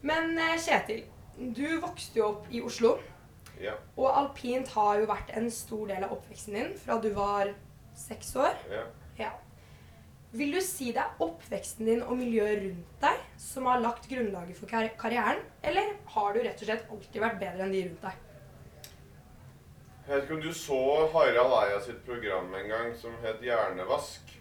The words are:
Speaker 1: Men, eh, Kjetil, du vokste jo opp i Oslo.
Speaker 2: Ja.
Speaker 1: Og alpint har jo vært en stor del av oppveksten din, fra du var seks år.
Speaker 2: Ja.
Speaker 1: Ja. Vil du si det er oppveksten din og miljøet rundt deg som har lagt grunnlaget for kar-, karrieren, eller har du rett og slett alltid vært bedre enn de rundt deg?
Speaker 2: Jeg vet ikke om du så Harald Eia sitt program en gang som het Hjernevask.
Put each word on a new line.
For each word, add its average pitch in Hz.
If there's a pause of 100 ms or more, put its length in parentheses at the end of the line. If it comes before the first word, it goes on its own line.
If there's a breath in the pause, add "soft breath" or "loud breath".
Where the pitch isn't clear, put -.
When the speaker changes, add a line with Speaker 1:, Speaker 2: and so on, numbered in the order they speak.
Speaker 1:
Men, 320
eh, 330
Kjetil, 226 (320)
du 254 (180)
vokste -
jo 214
opp -
i 233
Oslo. 233 (640)
Speaker 2:
Ja. 104 (180)
Speaker 1:
Og 262
alpint 269
har 208
jo 214
vært 202
en 233
stor 214
del 190
av -
oppveksten -
din, 349
fra 233
du 208
var 202 (420)
seks -
år. 349 (140)
Speaker 2:
Ja. - (380)
Speaker 1:
Ja. 214 (1000 loud breath)
Vil 285
du 370
si 247
det 269
er -
oppveksten -
din 233
og 247
miljøet 214
rundt 175
deg 339 (200)
som -
har 247
lagt 233
grunnlaget 196
for -
kar-, 226
karrieren, 233 (200)
eller 392 (240)
har 202
du 226
rett 220
og 208
slett 220
alltid 208
vært 220
bedre 185
enn 196
de 190
rundt 170
deg? 185 (1900)
Speaker 2:
Jeg 143
vet 139
ikke 156
om 156
du 170
så 139 (340)
Harald 120
Eia 101
sitt 120
program 95
en 101
gang 117
som 117
het 110
Hjernevask. 113